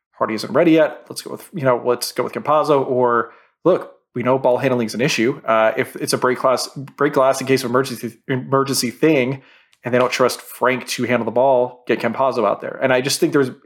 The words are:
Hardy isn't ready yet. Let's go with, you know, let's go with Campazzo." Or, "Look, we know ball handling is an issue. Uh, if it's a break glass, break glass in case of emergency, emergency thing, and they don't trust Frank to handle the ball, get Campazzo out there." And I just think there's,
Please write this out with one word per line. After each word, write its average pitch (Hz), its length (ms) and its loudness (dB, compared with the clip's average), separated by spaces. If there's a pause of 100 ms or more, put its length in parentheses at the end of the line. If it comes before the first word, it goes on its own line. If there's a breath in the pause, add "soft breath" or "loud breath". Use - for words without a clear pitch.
(120)
Hardy 110 220 -4
isn't - 180 -8
ready 160 200 4
yet. 156 360 2
Let's - 140 -14
go - 100 -12
with, - 200 -16
you 151 120 -8
know, 123 200 2
let's 123 280 -2
go 123 100 -4
with 120 120 -6
Campazzo." 143 520 0
Or, 120 460 0 (320 loud breath)
"Look, - 280 0 (220)
we 123 80 -6
know 127 160 2
ball 123 200 2
handling 123 280 0
is 107 80 -8
an 110 60 -6
issue. 131 440 0
Uh, 110 320 2
if 131 200 -6
it's 147 160 -4
a 131 60 0
break 123 200 0
glass, 127 300 0
break 143 460 -4
glass 139 260 2
in 131 60 -6
case 131 180 2
of 117 60 -4
emergency, 123 460 -4 (120)
emergency 131 600 -2
thing, 139 520 0 (420 soft breath)
and 120 100 -4
they 123 40 4
don't 123 140 2
trust - 300 0
Frank 123 460 -2
to - 160 -4
handle 117 200 0
the 113 80 -4
ball, 123 540 2
get 113 120 0
Campazzo 120 480 -2
out 104 140 0
there." - 220 -10
And 131 100 2
I 127 80 2
just 139 180 -4
think 160 140 0
there's, 135 180 2 (160)